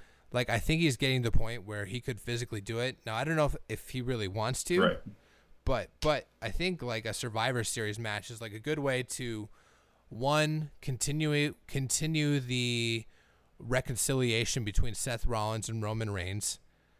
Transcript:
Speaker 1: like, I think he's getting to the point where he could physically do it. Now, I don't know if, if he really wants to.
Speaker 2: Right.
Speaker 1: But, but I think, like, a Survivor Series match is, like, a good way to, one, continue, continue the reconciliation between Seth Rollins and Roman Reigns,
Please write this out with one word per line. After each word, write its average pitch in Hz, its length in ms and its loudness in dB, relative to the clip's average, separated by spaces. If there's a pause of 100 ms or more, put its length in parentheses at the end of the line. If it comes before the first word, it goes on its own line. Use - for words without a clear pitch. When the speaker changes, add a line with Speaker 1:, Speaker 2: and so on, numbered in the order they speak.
(320)
Speaker 1:
like, 123 160 0
I 113 100 2
think 160 220 2
he's 147 160 4
getting 131 260 2
to 117 80 2
the 110 80 10
point 113 280 2
where 104 180 -4
he 120 160 -6
could 117 180 -6
physically 117 440 -6
do 113 160 -4
it. 123 260 -2
Now, 110 120 -4
I 123 80 0
don't 160 120 0
know 151 80 6
if, 131 120 2 (120)
if - 220 -6
he 127 100 -4
really 117 280 -2
wants 110 360 -2
to. 180 160 2
Speaker 2:
Right. 180 180 4 (680)
Speaker 1:
But, 120 240 0 (100)
but 147 280 0 (120)
I 113 80 -6
think, 170 340 -2
like, 113 220 -4
a 110 80 -4
Survivor 117 520 0
Series 107 340 -4
match 107 320 -6
is, 113 100 -12
like, 110 140 -10
a 110 40 -8
good 147 200 -2
way 135 240 0
to, 113 480 -6 (580)
one, 151 640 0 (100)
continue, 147 720 0 (120)
continue 147 760 2
the 120 640 0 (540)
reconciliation 123 1080 0
between 107 300 4
Seth 120 320 -2
Rollins 110 420 0
and 113 140 -4
Roman 110 280 -2
Reigns, 98 500 -4 (400)